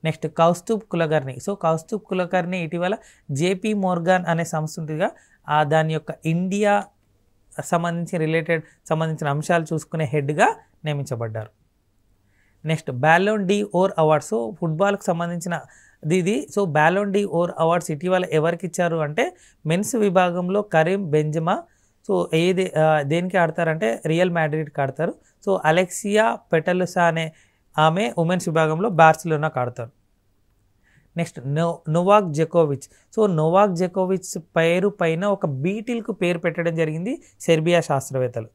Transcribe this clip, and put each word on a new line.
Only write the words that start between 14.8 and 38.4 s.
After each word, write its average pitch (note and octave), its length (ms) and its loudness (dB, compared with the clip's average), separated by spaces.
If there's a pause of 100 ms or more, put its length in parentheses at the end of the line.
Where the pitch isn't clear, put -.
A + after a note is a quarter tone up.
సంబంధించిన E3+ 560 -4 (460)
ఇది, D#3 120 2
ఇది. G3+ 300 0 (120)
So, G3 100 0
Ballon F3 440 2
d'Or F3 360 0 (100)
అవార్డ్స్ E3+ 320 0
ఇటీవల F3+ 340 -2
ఎవరికి E3 420 -2
ఇచ్చారు E3+ 300 -2
అంటే, D#3+ 380 -2 (300)
మెన్స్ F#3 300 -2
విభాగంలో F3+ 680 2
కరీం F3+ 500 0
బెంజమా. D#3+ 520 0 (480)
So, F3+ 220 2
ఏది, F3+ 460 2
ఆ, D#3 220 4
దేనికి F3 360 -2
ఆడతారంటే, E3 680 0
రియల్ E3+ 240 2
మాడ్రిడ్కి D#3 520 -2
ఆడతారు. D#3+ 320 -2 (340)
So, F#3+ 180 0
అలెక్సియా G3+ 680 2 (180)
పెటలుసా F3+ 500 0
అనే D#3+ 300 0 (440)
ఆమె D#3+ 400 2
ఉమెన్స్ F3 320 0
విభాగంలో D#3+ 400 0
బార్సిలోనాకు D#3+ 720 4
ఆడతారు. A#2+ 320 -6 (1300)
నెక్స్ట్, E3 280 -6
నో-, D#3 460 -2
నోవాక్ F3+ 420 4
జోకోవిచ్. D#3+ 840 0
So, G#3+ 120 4
నోవాక్ F3 440 4
జోకోవిచ్ F#3 680 -2 (160)
పేరు E3+ 320 2
పైన F3 360 -2
ఒక G3 200 -2
బీటిల్కు G#3 640 -4
పేరు F3 280 -2
పెట్టడం E3+ 360 -2
జరిగింది E3 460 -2 (180)
సెర్బియా E3 420 4
శాస్త్రవేత్తలు. B2+ 720 -2